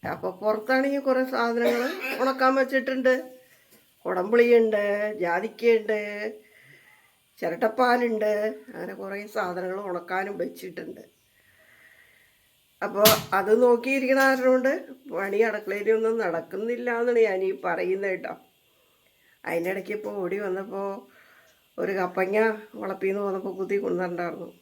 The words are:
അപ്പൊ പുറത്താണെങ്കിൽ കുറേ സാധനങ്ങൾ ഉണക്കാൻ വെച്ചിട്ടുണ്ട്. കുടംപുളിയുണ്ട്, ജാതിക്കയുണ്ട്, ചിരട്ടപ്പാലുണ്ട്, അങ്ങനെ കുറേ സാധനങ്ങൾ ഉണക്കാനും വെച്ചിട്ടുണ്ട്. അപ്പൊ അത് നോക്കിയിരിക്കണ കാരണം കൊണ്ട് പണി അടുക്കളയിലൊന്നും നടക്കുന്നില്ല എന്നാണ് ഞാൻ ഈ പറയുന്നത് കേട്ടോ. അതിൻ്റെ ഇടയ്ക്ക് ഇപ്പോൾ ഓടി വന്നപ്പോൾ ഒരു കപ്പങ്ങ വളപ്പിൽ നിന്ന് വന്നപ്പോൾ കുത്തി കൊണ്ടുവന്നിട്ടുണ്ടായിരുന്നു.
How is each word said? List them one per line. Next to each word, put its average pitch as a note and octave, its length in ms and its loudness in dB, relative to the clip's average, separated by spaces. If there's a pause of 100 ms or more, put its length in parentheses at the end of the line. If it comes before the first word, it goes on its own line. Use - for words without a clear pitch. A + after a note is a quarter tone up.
(120)
അപ്പൊ - 160 -6 (120)
പുറത്താണെങ്കിൽ C4 680 0
കുറേ C4 160 2 (120)
സാധനങ്ങൾ A#3 480 2 (400)
ഉണക്കാൻ C4 360 2
വെച്ചിട്ടുണ്ട്. C4 560 2 (880)
കുടംപുളിയുണ്ട്, G#3+ 800 4 (400)
ജാതിക്കയുണ്ട്, G#3+ 800 2 (1400)
ചിരട്ടപ്പാലുണ്ട്, A3+ 960 0 (400)
അങ്ങനെ F3+ 260 -10
കുറേ G3 160 -10 (200)
സാധനങ്ങൾ F#3 420 -4 (120)
ഉണക്കാനും F#3 520 -6
വെച്ചിട്ടുണ്ട്. E3+ 600 -10 (1800)
അപ്പൊ G3+ 160 0 (360)
അത് G3 120 0 (120)
നോക്കിയിരിക്കണ B3+ 680 2
കാരണം B3+ 260 4
കൊണ്ട് B3+ 180 2 (420)
പണി G3 240 -2 (100)
അടുക്കളയിലൊന്നും G#3+ 680 0 (100)
നടക്കുന്നില്ല G3+ 640 -4 (120)
എന്നാണ് A#3+ 280 2
ഞാൻ F#3+ 200 0
ഈ - 20 0 (160)
പറയുന്നത് F#3 460 -2
കേട്ടോ. - 220 -8 (1120)
അതിൻ്റെ E3+ 280 -2
ഇടയ്ക്ക് G3 240 -6
ഇപ്പോൾ G#3 260 -8
ഓടി F3+ 220 -4
വന്നപ്പോൾ G3 440 -6 (920)
ഒരു F#3+ 160 -2
കപ്പങ്ങ F#3 400 0 (440)
വളപ്പിൽ F#3+ 280 -2
നിന്ന് G3+ 180 -2
വന്നപ്പോൾ F#3+ 300 -6
കുത്തി F#3+ 260 -2
കൊണ്ടുവന്നിട്ടുണ്ടായിരുന്നു. F3 640 -4 (140)